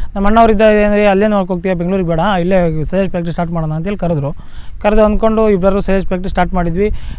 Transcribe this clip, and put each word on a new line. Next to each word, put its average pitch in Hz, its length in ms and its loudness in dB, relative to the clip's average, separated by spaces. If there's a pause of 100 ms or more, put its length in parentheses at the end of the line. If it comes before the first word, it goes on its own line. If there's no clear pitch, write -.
(140)
ನಮ್ಮ - 120 -2
ಅಣ್ಣವ್ರು 226 260 6
ಇದ್ದ, 208 80 2
"ಏನ್ರಿ 208 460 4
ಅಲ್ಲೇ 196 200 2
ನೋಡ್ಕೋಗ್ತೀಯ, 190 480 -2
ಬೆಂಗಳೂರಿಗೆ 175 340 -2
ಬೇಡ, 165 120 0 (200)
ಇಲ್ಲೇ 170 440 0
ಸೈಲೇಜ್ 185 260 -2
ಫ್ಯಾಕ್ಟ್ರಿ 170 220 -4
ಸ್ಟಾರ್ಟ್ 170 200 -4
ಮಾಡೋಣ" 160 200 -4
ಅಂತೇಳಿ 165 240 -4
ಕರೆದ್ರು. 160 360 -2 (500)
ಕರೆದು 214 220 4
ಅಂದ್ಕೊಂಡು 214 440 2
ಇಬ್ಬರು 196 320 2
ಸೈಲೇಜ್ 190 260 0
ಫ್ಯಾಕ್ಟ್ರಿ 185 240 -2
ಸ್ಟಾರ್ಟ್ 180 240 0
ಮಾಡಿದ್ವಿ. 180 360 0 (280)